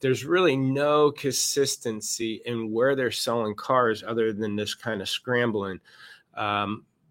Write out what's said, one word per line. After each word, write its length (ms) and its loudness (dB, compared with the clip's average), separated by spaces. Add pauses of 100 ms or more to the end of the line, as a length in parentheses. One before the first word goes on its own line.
there's 240 0
really 320 4
no 540 4
consistency 1300 -2
in 260 -4
where 240 2
they're 140 0
selling 460 -2
cars 500 2
other 280 0
than 240 -4
this 180 -4
kind 260 -6
of 60 -8
scrambling. 720 -2 (560)
Um, 500 -2 (260)